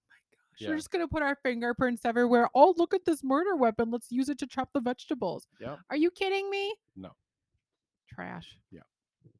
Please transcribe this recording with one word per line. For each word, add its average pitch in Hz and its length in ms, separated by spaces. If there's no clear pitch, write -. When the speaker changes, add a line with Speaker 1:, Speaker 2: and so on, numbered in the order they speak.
Speaker 1:
gosh. - 300
We're 214 100
Speaker 2:
Yeah. 311 60
Speaker 1:
just 311 140
gonna 339 180
put 311 140
our 277 140
fingerprints 240 680
everywhere. 240 500
"Oh, 330 220
look 339 180
at 370 100
this 330 180
murder 311 340
weapon. 226 340
Let's 240 200
use 254 200
it 277 80
to 285 80
chop 254 260
the 277 80
vegetables." 240 640
Speaker 2:
Yep. 135 200
Speaker 1:
Are 269 60
you 330 140
kidding 392 400
me? 392 240
Speaker 2:
No. - 180
Speaker 1:
Trash. 180 520
Speaker 2:
Yeah. 85 120